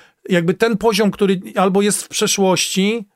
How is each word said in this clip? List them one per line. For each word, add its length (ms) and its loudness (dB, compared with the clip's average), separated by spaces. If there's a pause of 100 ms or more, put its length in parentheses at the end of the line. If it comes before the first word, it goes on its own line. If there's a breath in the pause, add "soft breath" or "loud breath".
(300 loud breath)
jakby 240 2
ten 240 0
poziom, 340 2
który 300 0 (140)
albo 260 2
jest 220 0
w 40 -18
przeszłości, 960 0 (100)